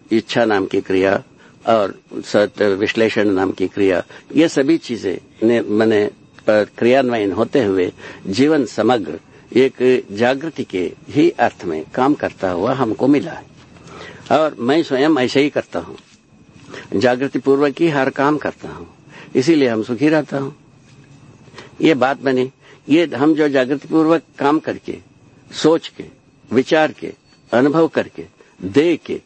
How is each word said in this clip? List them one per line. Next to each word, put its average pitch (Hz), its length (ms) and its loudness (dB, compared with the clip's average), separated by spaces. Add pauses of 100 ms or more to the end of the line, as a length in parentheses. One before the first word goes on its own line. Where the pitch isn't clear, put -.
(120)
इच्छा 117 320 0
नाम 101 220 0
की 95 140 -2
क्रिया 95 420 0 (440)
और 104 340 0 (140)
सत 104 480 -2
विश्लेषण 104 680 0
नाम 95 240 0
की 92 160 -4
क्रिया, 95 360 0 (320)
ये 160 120 4
सभी 156 300 0
चीजें 101 720 -6
ने, 117 120 2
माने, 107 440 2
अ, 104 60 -2 (380)
क्रियान्वयन 117 840 2
होते 117 320 0
हुए 95 280 0 (340)
जीवन 131 400 0
समग्र 104 540 -2 (360)
एक 127 560 2
जागृति 131 520 -2
के 87 280 -4 (160)
ही 85 220 2
अर्थ - 340 -2
में 78 200 -6 (100)
काम 135 200 2
करता 95 360 -4
हुआ 95 240 -2
हमको 120 320 -2
मिला 131 260 0
है। - 140 -16 (840)
और 147 260 0
मैं 143 240 0
स्वयं 139 280 0
ऐसे 131 300 0
ही 143 100 0
करता - 280 -6
हूँ, - 180 -10 (1000)
जागृति 127 420 0
पूर्वक 139 420 2
ही 170 80 2
हर 135 220 0
काम 143 260 0
करता - 320 -8
हूँ, 80 260 -18 (400)
इसीलिए 139 340 4
हम 110 140 -2
सुखी 120 260 -2
रहता 151 300 0
हूँ। 139 180 -8 (1200)
ये 156 140 4
बात 131 260 0
बनी। 131 320 -2 (360)
ये 160 180 4
हम 143 280 2
जो 151 140 2
जागृति 135 400 -2
पूर्वक 160 340 2 (160)
काम 147 200 0
करके, - 400 -10 (540)
सोच - 360 0
के, - 160 -16 (480)
विचार 131 400 2
के, 82 200 -12 (400)
अनुभव 147 360 2
करके, 90 360 -6 (400)
दे 143 320 2
के, - 300 -10